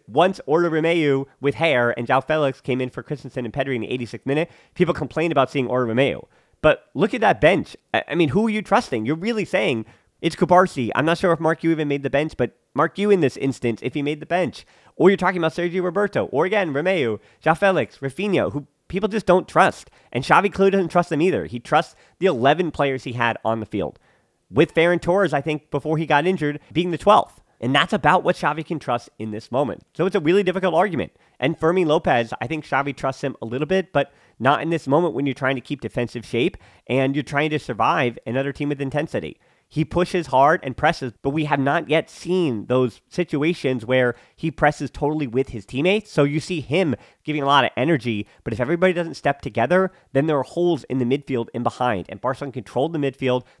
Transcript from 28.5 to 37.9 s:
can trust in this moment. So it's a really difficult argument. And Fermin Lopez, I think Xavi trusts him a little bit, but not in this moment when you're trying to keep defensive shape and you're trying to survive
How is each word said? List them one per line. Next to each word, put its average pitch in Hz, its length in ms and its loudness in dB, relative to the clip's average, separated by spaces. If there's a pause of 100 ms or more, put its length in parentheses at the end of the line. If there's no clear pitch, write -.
can 160 140 -6
trust 120 300 -4 (100)
in 110 120 -6
this 104 200 -10
moment. 123 320 -2 (100)
So 160 120 -2
it's 196 100 -2
a 196 60 0
really 180 220 4
difficult 180 300 -2
argument. 160 380 0 (300)
And 156 180 -2
Fermin 175 300 2
Lopez, 139 500 2
I 117 80 -6
think 156 180 -6
Xavi 139 300 -2
trusts - 260 -6
him 131 200 -4
a - 40 -10
little 123 220 -4
bit, 190 240 -2
but 143 220 -2 (260)
not 131 220 2
in 151 80 -4
this 165 180 -4
moment 151 260 2
when 139 120 -4
you're 135 80 -2
trying 135 220 -2
to 123 60 -8
keep - 200 -8
defensive 117 440 -6
shape 131 300 0 (320)
and 135 300 0
you're 147 60 -4
trying 151 260 -2
to 151 100 -2
survive 123 640 0